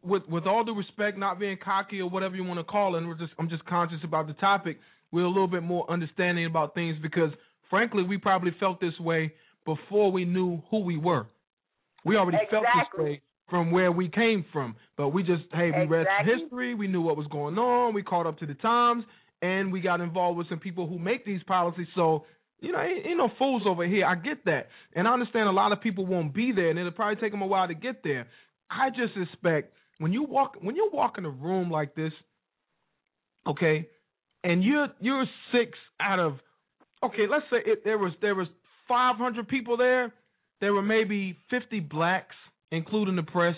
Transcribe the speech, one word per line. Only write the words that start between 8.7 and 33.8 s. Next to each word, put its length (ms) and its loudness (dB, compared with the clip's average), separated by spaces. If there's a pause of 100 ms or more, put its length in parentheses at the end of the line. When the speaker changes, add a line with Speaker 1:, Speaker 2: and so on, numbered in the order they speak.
Speaker 1:
this 200 -4
way 320 -2 (320)
before 480 2
we 120 0
knew 460 0
who 100 2
we 160 -2
were. 300 0 (760)
We 120 4
already 220 4 (120)
felt 140 2
this 60 4 (160)
Speaker 2:
Exactly. 180 -4
Speaker 1:
way 180 -4 (260)
from 240 2
where 200 6
we 160 0
came 440 2
from. 240 -4 (200)
But 120 0
we 140 2
just, 200 2 (100)
hey, 180 2
we 160 2
read 200 2
the 140 2
Speaker 2:
Exactly. 220 2
Speaker 1:
history, 320 -6
we 140 -2
knew 140 0
what 140 2
was 100 -6
going 320 -4
on, 360 2
we 80 -2
caught 240 -2
up 120 -4
to 80 -8
the 80 -8
times, 500 2 (380)
and 300 0
we 80 -4
got 200 0
involved 380 0
with 100 -6
some 120 -6
people 260 -6
who 120 -6
make 260 -4
these 220 -6
policies. 480 0
So, 300 2 (360)
you 120 -6
know, 80 -2
ain't, 260 -4
ain't 120 -2
no 100 2 (100)
fools 280 2
over 200 2
here. 200 2
I 80 4
get 300 -6
that. 240 0 (260)
And 140 2
I 40 4
understand 360 2
a 40 2
lot 200 4
of 80 -2
people 260 -2
won't 260 -2
be 200 0
there, 180 2
and 80 0
it'll 140 -4
probably 280 -2
take 120 -2
them 100 -6
a 40 -4
while 200 2
to 80 -6
get 300 -8
there. 240 -4 (420)
I 200 0
just 240 -4
suspect 600 -2 (240)
when 140 0
you 100 0
walk, 400 0
when 140 -4
you 160 2
walk 260 -2
in 60 -8
a 60 -6
room 400 -2
like 260 -2
this, 160 -4 (1300)
okay, 420 0 (560)